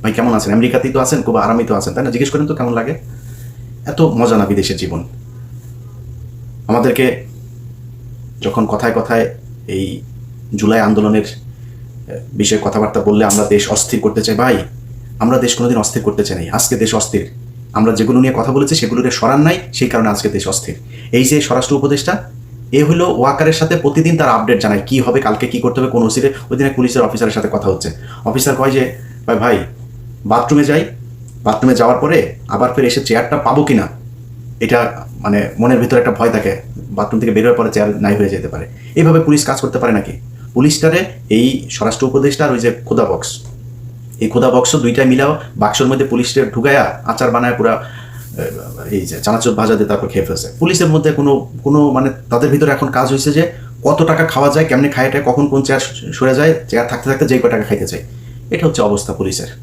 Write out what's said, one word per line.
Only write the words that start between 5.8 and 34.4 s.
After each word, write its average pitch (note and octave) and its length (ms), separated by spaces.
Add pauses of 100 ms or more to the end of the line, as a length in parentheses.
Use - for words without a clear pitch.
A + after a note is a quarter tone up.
আমাদেরকে A#2+ 580 (1160)
যখন A2 240
কথায় A2 300
কথায় A2+ 400 (320)
এই F#2+ 340 (540)
জুলাই G#2 240
আন্দোলনের, G#2+ 440
আহ, - 920 (180)
বিষয়ে G#2 280
কথাবার্তা G#2 400
বললে G#2 240
আমরা G3+ 200
দেশ G3+ 260
অস্থির - 280
করতে G#3 220
চাই, G#2+ 140
ভাই, B2 220 (600)
আমরা A#2+ 180
দেশ A#2+ 180
কোনোদিন A#2+ 220
অস্থির G#2+ 260
করতে G#3 200
চাই - 140
নাই। - 120
আজকে - 260
দেশ A2 200
অস্থির। G#2 340 (440)
আমরা A2 200
যেগুলো A2+ 260
নিয়ে C3 180
কথা B2 140
বলেছি C#3 240
সেগুলোকে A#2+ 360
সরান C3+ 300
নাই, F3 180 (140)
সেই B2 160
কারণে A2+ 200
আজকে G#2 200
দেশ G2+ 180
অস্থির। - 280 (360)
এই B2+ 120
যে C#3+ 180
স্বরাষ্ট্র C3 340
উপদেষ্টা, C#3+ 480 (480)
এ C#3 120
হলো D3+ 340
ওয়াকারের D3 360
সাথে D#3+ 240
প্রতিদিন D#3+ 400
তার D3 120
আপডেট A2 320
জানায়, G#2 240
কি C3 140
হবে, B2 220
কালকে G#2+ 260
কি A#2+ 120
করতে B2 220
হবে, B2+ 80
কোন A#2 140
ওসিরে। C3 300 (160)
ওই B2+ 80
দিন C#3 100
এক C3+ 80
পুলিশের B2 260
অফিসারের A#2 320
সাথে G#2+ 180
কথা G2+ 180
হচ্ছে, E2 220 (340)
অফিসার B2+ 300
কয় C3+ 160
যে, B2+ 240 (320)
"ভাই, A#2 80
ভাই, G#2+ 220 (680)
বাথরুমে A#2 380
যাই, D3 220 (580)
বাথরুমে B2+ 320
যাওয়ার A#2+ 220
পরে C3 380 (120)
আবার B2 260
ফের C3+ 120
এসে A#2+ 160
চেয়ারটা A#2+ 360
পাবো C#3 260
কিনা, A#2 240 (720)